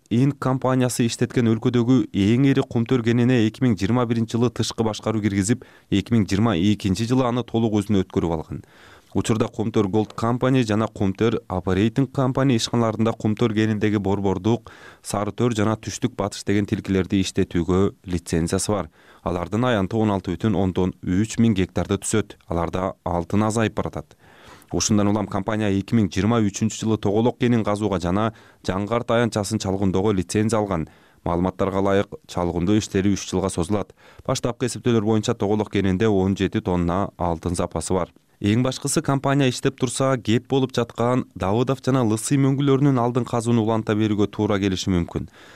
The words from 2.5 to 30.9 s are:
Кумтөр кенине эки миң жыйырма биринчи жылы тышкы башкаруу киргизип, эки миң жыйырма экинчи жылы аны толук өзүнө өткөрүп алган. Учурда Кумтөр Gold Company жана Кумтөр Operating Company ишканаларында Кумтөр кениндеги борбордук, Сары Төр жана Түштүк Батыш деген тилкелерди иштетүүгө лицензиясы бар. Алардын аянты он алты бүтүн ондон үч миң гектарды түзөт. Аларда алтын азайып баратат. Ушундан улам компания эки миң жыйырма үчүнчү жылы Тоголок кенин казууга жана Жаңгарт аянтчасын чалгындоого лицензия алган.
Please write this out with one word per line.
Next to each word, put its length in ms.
Кумтөр 400
кенине 460
эки 160
миң 160
жыйырма 260
биринчи 300
жылы 140
тышкы 340
башкаруу 380
киргизип, 420
эки 220
миң 160
жыйырма 260
экинчи 540
жылы 180
аны 160
толук 380
өзүнө 240
өткөрүп 320
алган. 260
Учурда 340
Кумтөр 400
Gold 260
Company 480
жана 240
Кумтөр 640
Operating 640
Company 480
ишканаларында 560
Кумтөр 400
кениндеги 400
борбордук, 720
Сары 300
Төр 240
жана 180
Түштүк 400
Батыш 300
деген 220
тилкелерди 580
иштетүүгө 720
лицензиясы 680
бар. 200
Алардын 400
аянты 320
он 160
алты 240
бүтүн 180
ондон 380
үч 380
миң 160
гектарды 420
түзөт. 380
Аларда 460
алтын 460
азайып 260
баратат. 400
Ушундан 380
улам 180
компания 460
эки 240
миң 160
жыйырма 320
үчүнчү 320
жылы 240
Тоголок 400
кенин 240
казууга 340
жана 360
Жаңгарт 400
аянтчасын 500
чалгындоого 540
лицензия 480
алган. 300